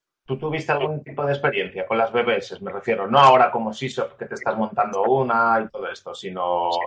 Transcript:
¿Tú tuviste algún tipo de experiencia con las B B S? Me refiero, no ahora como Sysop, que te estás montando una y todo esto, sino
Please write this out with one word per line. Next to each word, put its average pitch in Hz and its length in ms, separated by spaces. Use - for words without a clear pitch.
¿Tú 131 120
tuviste 151 340
algún 151 320
tipo 139 220
de 139 80
experiencia 95 520
con 113 120
las 113 120
B 117 120
B 113 160
S? 95 220
Me 95 120
refiero, 98 340
no 117 120
ahora 127 320
como 110 240
Sysop, - 420
que - 80
te 113 120
estás 110 200
montando 107 460
una 117 600
y 107 80
todo 98 200
esto, 85 240
sino 90 560